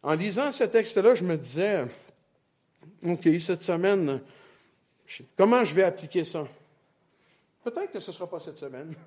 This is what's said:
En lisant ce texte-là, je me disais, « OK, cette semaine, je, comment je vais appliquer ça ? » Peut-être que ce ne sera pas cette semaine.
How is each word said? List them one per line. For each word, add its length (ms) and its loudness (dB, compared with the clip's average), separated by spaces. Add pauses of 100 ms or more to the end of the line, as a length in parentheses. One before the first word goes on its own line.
En 120 2
lisant 360 -2
ce 140 0
texte-là, 500 4
je 80 -4
me 140 0
disais, « 480 -2 (1200)
OK, 220 0 (120)
cette 240 -4
semaine, 560 2 (880)
je, 180 -16 (140)
comment 260 6
je 100 -2
vais 100 4
appliquer 420 -2
ça ? » 200 -6 (1200)
Peut-être 280 -8
que 80 -10
ce 120 -14
ne 40 -14
sera 140 -12
pas 100 -12
cette 180 -16
semaine. 360 -14 (140)